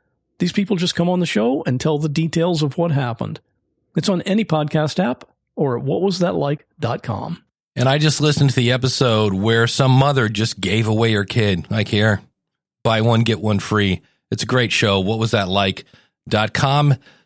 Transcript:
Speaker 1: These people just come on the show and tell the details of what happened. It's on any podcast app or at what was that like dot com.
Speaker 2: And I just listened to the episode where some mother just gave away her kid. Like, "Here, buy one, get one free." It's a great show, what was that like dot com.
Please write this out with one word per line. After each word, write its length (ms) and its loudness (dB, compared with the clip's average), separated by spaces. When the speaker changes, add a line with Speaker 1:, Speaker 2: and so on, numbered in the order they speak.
Speaker 1:
These 140 -2
people 220 0
just 200 -2
come 140 0
on 100 0
the 60 2
show 380 -2
and 160 -2
tell 180 0
the 120 -4
details 520 0
of 160 -4
what 140 0
happened. 480 -4
It's 140 0
on 140 0
any 200 0
podcast 560 0
app 240 -4
or 220 -2
at 60 -8
what 180 -2
was 180 -2
that 160 0
like 320 -4
dot 240 -4
com. 380 -8
Speaker 2:
And 100 2
I 100 2
just 240 2
listened 280 2
to 60 0
the 160 2
episode 600 2
where 340 2
some 240 2
mother 360 4
just 320 -4
gave 280 0
away 260 2
her 100 0
kid. 460 -2
Like, 180 -2
"Here, 340 0
buy 180 2
one, 200 2
get 180 0
one 200 0
free." 420 0
It's 120 -4
a 40 -6
great 240 0
show, 280 2
what 200 -2
was 120 0
that 160 0
like 380 -2
dot 260 0
com. 420 2